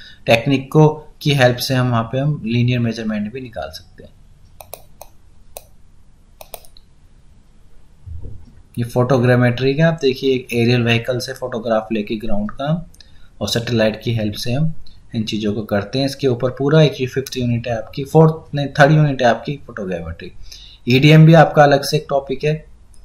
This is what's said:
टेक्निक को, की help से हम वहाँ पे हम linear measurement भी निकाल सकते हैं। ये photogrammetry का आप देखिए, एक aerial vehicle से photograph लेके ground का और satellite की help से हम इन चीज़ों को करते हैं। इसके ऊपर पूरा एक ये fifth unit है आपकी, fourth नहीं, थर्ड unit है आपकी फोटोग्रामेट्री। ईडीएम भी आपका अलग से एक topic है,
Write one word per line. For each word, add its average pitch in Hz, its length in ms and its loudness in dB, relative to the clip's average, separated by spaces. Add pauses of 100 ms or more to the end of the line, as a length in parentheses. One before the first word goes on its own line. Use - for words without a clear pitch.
(260)
टेक्निक 131 460 0
को, 151 360 4 (140)
की 151 100 0
help 123 260 2
से - 160 -6
हम 127 160 0
वहाँ 117 140 0
पे 127 140 -6
हम 147 280 -2
linear 123 340 0
measurement 107 540 -4
भी 131 80 -12
निकाल 85 280 -12
सकते - 340 -20
हैं। 87 60 -20 (4000)
ये 120 60 -4
photogrammetry 123 880 0
का 160 140 2
आप 160 140 -2
देखिए, 131 340 0
एक 123 180 -8
aerial 120 280 2
vehicle 117 380 -2
से 131 140 -10
photograph 117 580 -4
लेके 110 240 -4
ground 107 360 -2
का 156 400 -6 (500)
और 104 80 -4
satellite 113 540 -2
की 120 100 -4
help 107 200 -4
से - 200 -6
हम 156 200 0 (420)
इन 110 80 -2
चीज़ों 107 300 -4
को 110 80 -6
करते 104 380 -4
हैं। 139 60 0
इसके 139 220 -4
ऊपर 123 220 -2
पूरा 143 320 2
एक 139 200 0
ये 127 60 -2
fifth 131 300 -8
unit 120 300 -4
है 117 100 -4
आपकी, - 260 -10
fourth 156 520 2
नहीं, 139 120 -4
थर्ड 143 240 4
unit 147 300 2
है 123 60 4
आपकी 139 400 -2
फोटोग्रामेट्री। 90 640 -10 (580)
ईडीएम 151 360 8
भी 160 80 10
आपका 151 300 6
अलग 143 200 4
से 151 140 -2
एक 143 120 -8
topic 135 340 -4
है, 156 220 -4 (400)